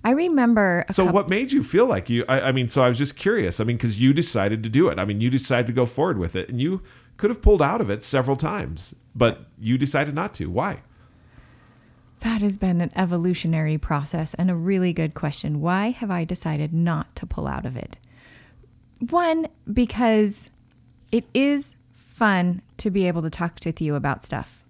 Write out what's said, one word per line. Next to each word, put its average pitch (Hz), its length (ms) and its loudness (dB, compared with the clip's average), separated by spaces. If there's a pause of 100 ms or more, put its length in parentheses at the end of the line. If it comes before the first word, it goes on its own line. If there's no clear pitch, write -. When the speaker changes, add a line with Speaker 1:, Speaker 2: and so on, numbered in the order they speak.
Speaker 1:
I 220 80 2
remember 240 760 4
a 190 40 -8
Speaker 2:
So 190 140 4
Speaker 1:
coup- 170 60 4
Speaker 2:
what 190 180 2
made 254 220 0
you 269 100 4
feel 220 240 4
like - 240 -2
you, 120 180 2
I, 131 200 2
I 131 40 2
mean, 127 160 0
so 135 140 2
I 123 60 6
was 120 100 0
just 139 180 -2
curious. 190 440 0
I 107 40 0
mean, 117 140 -2
'cause 107 200 -2
you 131 140 6
decided 110 520 0
to 113 40 -6
do 143 200 4
it. - 100 -2
I 95 60 -2
mean, 104 160 -2
you 120 100 2
decided 127 380 0
to 120 40 -4
go 120 140 2
forward 143 320 -2
with 87 160 -4
it, 92 140 -4
and 123 120 -6
you 185 220 -2 (360)
could 208 120 0
have 233 120 -6
pulled 208 200 6
out 180 200 0
of 101 80 -2
it 110 120 -4
several 135 340 0
times, 160 580 -6 (200)
but 117 300 2 (160)
you 113 160 0
decided 143 380 -2
not 185 200 -6
to. - 120 -6
Why? 131 320 -4 (1400)
Speaker 1:
That 226 200 -2
has 202 160 0
been 180 240 0
an 175 160 -2
evolutionary 170 800 0
process 156 580 -4
and 180 160 0
a 175 60 0
really 180 380 0
good 160 180 -2
question. 147 480 -4
Why 185 300 0
have 220 200 -6
I 175 140 -2
decided 156 480 -4
not 165 440 -2
to - 100 -12
pull - 200 -8
out - 200 -6
of 127 100 -8
it? - 220 -12 (1120)
One, 330 360 2 (260)
because 220 760 2 (640)
it 233 220 0
is 285 420 0 (180)
fun 185 680 0 (160)
to 208 120 -2
be 185 160 2
able 170 160 0
to 160 80 -4
talk - 340 -6
with 165 160 -4
you 151 140 0
about 147 300 -2
stuff - 460 -10